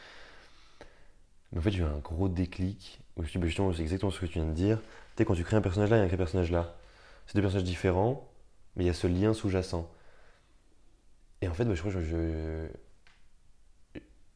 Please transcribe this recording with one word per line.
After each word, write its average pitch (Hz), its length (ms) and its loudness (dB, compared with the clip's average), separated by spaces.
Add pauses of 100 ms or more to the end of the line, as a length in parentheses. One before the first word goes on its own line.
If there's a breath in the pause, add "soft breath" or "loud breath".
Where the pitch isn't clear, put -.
(1500 loud breath)
Mais - 80 -2
en - 20 -2
fait, 104 80 4
j'ai 92 120 0
eu 80 40 2
un 73 160 -2
gros 90 260 -2
déclic 92 720 -4 (160)
où - 40 -8
je 82 60 -4
me - 40 -6
suis - 80 -4
dit, 87 40 0
bah, 87 40 0
justement, 92 260 0
c'est 82 100 -4
exactement 92 280 -2
ce - 100 -8
que 92 60 -4
tu - 140 -6
viens 80 40 0
de 80 80 -2
dire. 98 280 2
Tu - 380 -20
sais, 113 60 6
quand 104 100 4
tu 87 100 0
crées 107 120 2
un 107 60 6
personnage 101 280 2
là, 113 80 6
il - 20 6
y 90 100 4
a - 20 0
un 92 40 0
personnage 87 340 0
là. 85 240 0 (520 soft breath)
C'est - 100 -4
deux 101 60 4
personnages 95 220 2
différents, 92 640 2 (460)
mais 92 100 -2
il - 40 4
y - 20 4
a 85 40 0
ce - 120 -2
lien 95 280 4
sous-jacent. 92 540 -2 (1500 soft breath)
Et 95 60 0
en 80 60 -2
fait, 113 100 0
bah, 110 100 2
je 82 60 -2
crois 98 120 -2
que 92 80 -2
je, 80 680 -2 (1300)
je, - 60 -12 (360)